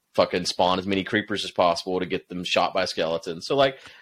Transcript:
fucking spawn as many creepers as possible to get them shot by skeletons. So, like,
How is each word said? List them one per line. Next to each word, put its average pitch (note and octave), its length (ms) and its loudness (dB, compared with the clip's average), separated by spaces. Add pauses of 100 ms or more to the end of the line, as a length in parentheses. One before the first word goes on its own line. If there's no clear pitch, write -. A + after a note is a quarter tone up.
(140)
fucking F#2 320 2
spawn F#2 320 2
as F#2 80 -4
many G2 160 0
creepers G#2 420 -2
as F#2 60 -10
possible F2+ 480 0
to F2+ 80 -2
get F2+ 220 -4
them F2+ 160 -8
shot F2 280 0
by F#2 120 0
skeletons. E2 640 -4
So, D3 100 -2
like, C#3 240 2 (220)